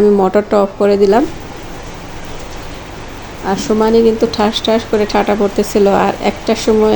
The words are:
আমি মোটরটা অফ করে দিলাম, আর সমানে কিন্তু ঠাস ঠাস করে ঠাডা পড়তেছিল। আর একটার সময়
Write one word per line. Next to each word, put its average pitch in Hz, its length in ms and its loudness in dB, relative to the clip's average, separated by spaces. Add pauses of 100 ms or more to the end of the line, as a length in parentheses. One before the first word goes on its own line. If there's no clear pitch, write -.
আমি 208 80 6 (100)
মোটরটা 202 440 2
অফ 202 60 -2 (100)
করে 202 220 4
দিলাম, 208 200 4 (2250)
আর 196 180 0
সমানে 220 400 2
কিন্তু 226 180 2 (120)
ঠাস 214 180 0 (120)
ঠাস 226 240 2
করে 214 220 2
ঠাডা 208 280 0
পড়তেছিল। 202 460 2 (200)
আর 196 60 0 (180)
একটার - 360 -2
সময় 214 300 4